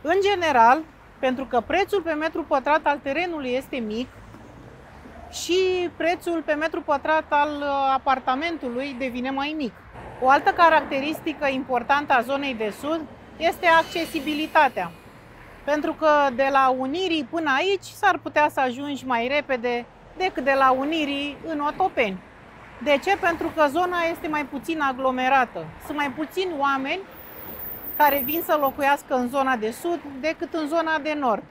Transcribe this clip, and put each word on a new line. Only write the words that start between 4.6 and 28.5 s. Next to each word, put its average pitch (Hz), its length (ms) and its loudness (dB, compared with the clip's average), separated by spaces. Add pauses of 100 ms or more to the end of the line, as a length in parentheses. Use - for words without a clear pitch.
și 359 640 0
prețul 339 500 -2
pe 302 80 0
metru 320 280 -2
pătrat 311 480 0
al, 294 200 2 (100)
uh, 277 340 0
apartamentului 269 1040 -2
devine 254 300 -4
mai 277 280 -4
mic. 262 160 -6 (480)
O 262 80 4
altă 294 200 6
caracteristică 302 1000 2
importantă 269 680 0
a 240 80 4
zonei 277 320 -4
de 214 260 -4
sud 311 220 -4 (360)
este 349 280 0
accesibilitatea. 311 1300 2 (800)
Pentru 302 220 0
că 311 160 2 (260)
de 269 160 2
la 269 260 4
Unirii 311 520 -2
până 311 280 -2
aici 381 260 0
s-ar 359 340 2
putea 302 360 2
să 302 60 -2
ajungi 262 460 -4
mai 240 220 -2
repede 247 580 -2 (320)
decât 370 260 -2
de 269 140 2
la 262 140 6
Unirii 285 680 -2 (100)
în 311 120 -4
Otopeni. 294 600 -2 (640)
De 277 200 4
ce? 392 160 2
Pentru 339 360 -2
că 302 120 4
zona 349 300 0 (140)
este 339 160 -8
mai 302 180 -4
puțin 302 360 -6
aglomerată. 254 840 0 (200)
Sunt 294 120 -8
mai 285 140 -2
puțini 359 480 -6
oameni 277 400 -2 (1000)
care 285 280 4
vin 311 200 -2
să 320 140 2